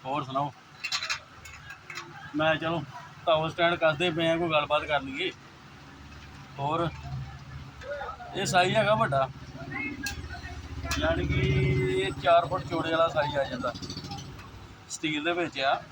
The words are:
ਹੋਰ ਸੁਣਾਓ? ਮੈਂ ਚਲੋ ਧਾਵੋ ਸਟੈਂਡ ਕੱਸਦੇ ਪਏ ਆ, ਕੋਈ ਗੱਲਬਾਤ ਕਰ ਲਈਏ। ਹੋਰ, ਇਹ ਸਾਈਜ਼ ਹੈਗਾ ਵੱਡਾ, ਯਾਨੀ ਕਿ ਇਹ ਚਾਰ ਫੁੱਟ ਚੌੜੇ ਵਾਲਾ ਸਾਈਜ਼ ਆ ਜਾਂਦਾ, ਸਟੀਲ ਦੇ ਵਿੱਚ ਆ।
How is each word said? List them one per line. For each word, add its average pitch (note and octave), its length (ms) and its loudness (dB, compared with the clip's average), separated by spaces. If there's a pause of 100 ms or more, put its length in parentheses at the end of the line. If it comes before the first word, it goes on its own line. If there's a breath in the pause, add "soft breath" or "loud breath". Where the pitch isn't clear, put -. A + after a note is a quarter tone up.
ਹੋਰ C#3 200 -2
ਸੁਣਾਓ? C#3 280 0 (1800)
ਮੈਂ D#3 180 4
ਚਲੋ D#3+ 280 0 (440)
ਧਾਵੋ D#3+ 220 6
ਸਟੈਂਡ E3+ 260 4
ਕੱਸਦੇ E3 360 4
ਪਏ E3 180 2
ਆ, E3 80 6
ਕੋਈ E3+ 140 0
ਗੱਲਬਾਤ D3 340 4
ਕਰ D3 180 2
ਲਈਏ। C#3+ 280 -2 (1300)
ਹੋਰ, D#3+ 300 0 (1500)
ਇਹ F#3 120 -2
ਸਾਈਜ਼ F#3 300 4
ਹੈਗਾ G#3 180 6
ਵੱਡਾ, C3+ 340 2 (1700)
ਯਾਨੀ E4 280 2
ਕਿ - 140 2 (560)
ਇਹ F#3+ 160 0 (100)
ਚਾਰ E3+ 240 6
ਫੁੱਟ F3+ 220 -2
ਚੌੜੇ E3 220 0
ਵਾਲਾ E3 180 6
ਸਾਈਜ਼ C#3+ 280 2
ਆ C#3 80 4
ਜਾਂਦਾ, B2 280 -4 (1160)
ਸਟੀਲ D3+ 340 -2
ਦੇ F3 80 2
ਵਿੱਚ E3 280 -2
ਆ। C#3 200 4 (120)